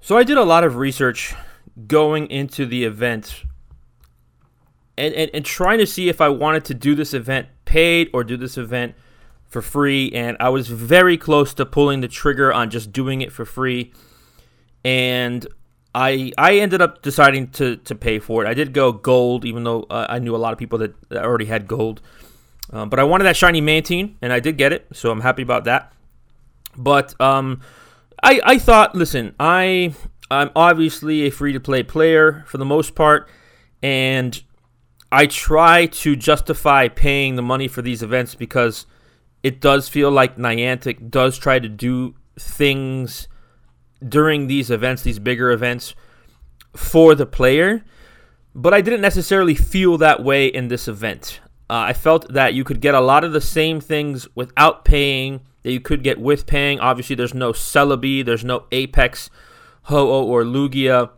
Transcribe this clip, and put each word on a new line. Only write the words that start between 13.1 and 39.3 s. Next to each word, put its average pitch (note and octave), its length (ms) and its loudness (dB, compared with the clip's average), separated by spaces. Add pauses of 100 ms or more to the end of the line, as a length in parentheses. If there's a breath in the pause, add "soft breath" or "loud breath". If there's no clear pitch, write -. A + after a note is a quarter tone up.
it - 100 -8
for - 140 -12
free, B2 480 -6 (920 soft breath)
and B2+ 640 -2 (480)
I, C3 440 -2
I F3+ 180 4
ended F#3+ 240 2
up - 220 0
deciding C3+ 500 4
to, B2 240 -4
to - 180 -12
pay A2 240 -4
for A2+ 240 -2
it. G2+ 60 -2
I A#2 60 -2
did C#3+ 180 -4
go C3+ 180 2
gold, B2 540 0
even A#2 200 -8
though, A#2 260 -4
uh, A2+ 180 -6
I A#2+ 100 -6
knew A#2 160 -6
a A#2 40 -4
lot A2+ 160 -4
of A2+ 40 -20
people A#2 200 -6
that, A2 160 -6 (160)
that - 140 -8
already A#2 200 -2
had G#2+ 240 -6
gold, A2 320 -6 (720 soft breath)
um, G#2+ 160 -10
but B2+ 100 -2
I C3+ 60 6
wanted F3+ 200 0
that F3+ 120 4
shiny E3+ 240 2
Mantine, D#3+ 640 -2
and B2 100 -4
I B2 80 0
did D3 160 -4
get C#3 160 2
it, - 220 -10
so - 160 -4
I'm A2 100 -6
happy B2+ 220 -2
about A#2+ 220 -4
that. B2 280 -2 (840)
But, B2+ 420 0
um, C3+ 400 0 (640 soft breath)
I, C4 220 6
I G#3 140 4
thought, G#3+ 360 4
listen, D3+ 440 -4
I, F3+ 560 0 (360 loud breath)
I'm C#3 260 0
obviously D#3 680 2
a C#3+ 80 0
free-to-play C3+ 540 -4
player D#3 600 4
for - 120 -10
the C3+ 80 -4
most D3+ 280 -2
part, D3+ 340 2 (540 soft breath)
and C3 600 -2 (680)
I C#3+ 160 6
try E3 600 4
to D3+ 300 -2
justify C#3 720 2
paying C#3 480 2
the B2 60 -4
money C3 260 -4
for B2+ 120 -12
these A#2+ 220 -6
events A#2+ 320 -4
because A#2 500 -4 (580)